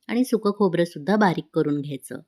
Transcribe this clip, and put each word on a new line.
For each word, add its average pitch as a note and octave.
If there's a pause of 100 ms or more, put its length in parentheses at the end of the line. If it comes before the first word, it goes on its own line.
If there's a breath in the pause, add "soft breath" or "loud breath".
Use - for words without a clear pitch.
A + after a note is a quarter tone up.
आणि A#3
सुकं G#3+
खोबरं F3
सुद्धा E3+
बारीक F#3 (100)
करून D3
घ्यायचं. C#3